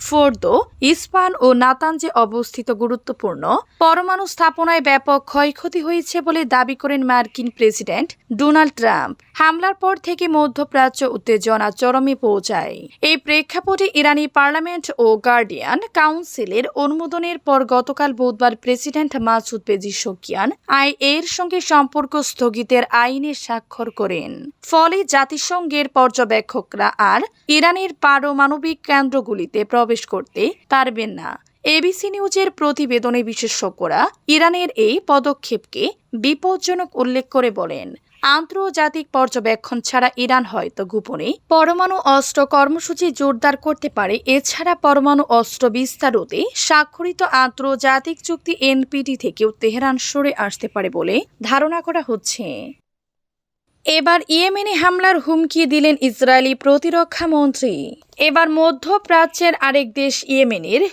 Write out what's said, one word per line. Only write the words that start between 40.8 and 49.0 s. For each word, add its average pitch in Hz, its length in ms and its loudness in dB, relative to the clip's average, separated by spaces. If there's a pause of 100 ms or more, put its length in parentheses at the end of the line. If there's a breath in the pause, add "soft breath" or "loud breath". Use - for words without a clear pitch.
গোপনে 190 440 -6 (200)
পরমাণু 349 480 2 (120)
অস্ত্র 277 380 4
কর্মসূচি 302 640 0
জোরদার 277 460 0
করতে 294 340 -4
পারে। 202 240 -2 (140)
এছাড়া 302 540 0
পরমাণু 285 480 4
অস্ত্র 233 400 0
বিস্তার 254 440 -2
রোধে 220 280 -2 (140)
স্বাক্ষরিত 320 640 0 (160)
আন্তর্জাতিক 262 840 0
চুক্তি 339 300 -6 (100)
এনপিটি 269 540 0